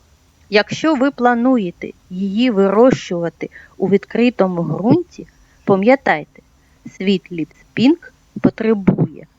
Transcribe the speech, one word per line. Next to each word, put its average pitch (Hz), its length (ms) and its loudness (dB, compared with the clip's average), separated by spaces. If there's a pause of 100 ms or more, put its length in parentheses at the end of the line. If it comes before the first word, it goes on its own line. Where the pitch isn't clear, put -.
(500)
Якщо 208 440 0
ви 269 160 0
плануєте 240 800 -2 (200)
її 196 400 -2
вирощувати 196 1000 0 (260)
у 196 120 -4
відкритому 190 760 -2
ґрунті, 185 640 -2 (380)
пам'ятайте, 196 760 0 (440)
Sweet 190 460 -4
Lips 165 240 -10 (200)
Pink 277 340 0 (300)
потребує 196 840 -2 (120)